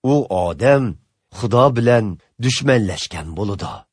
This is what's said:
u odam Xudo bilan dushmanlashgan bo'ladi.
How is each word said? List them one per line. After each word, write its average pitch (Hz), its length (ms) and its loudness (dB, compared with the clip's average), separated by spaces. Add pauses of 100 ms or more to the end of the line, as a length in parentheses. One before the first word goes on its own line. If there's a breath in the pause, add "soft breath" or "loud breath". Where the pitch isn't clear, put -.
u 135 100 2 (220)
odam 117 480 2 (480)
Xudo 120 380 2
bilan 117 360 2 (320)
dushmanlashgan 113 960 -2
bo'ladi. 95 360 -6 (220)